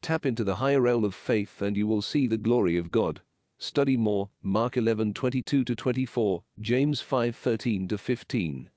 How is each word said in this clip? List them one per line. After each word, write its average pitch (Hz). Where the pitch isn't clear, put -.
Tap 160
into 117
the 95
higher 135
realm 120
of 101
faith -
and 101
you 104
will 107
see 139
the 110
glory 101
of 85
God. 90
Study 135
more, 104
Mark 107
eleven 110
twenty-two 127
to 120
twenty-four, 120
James 131
five 120
thirteen 110
to 104
fifteen. 82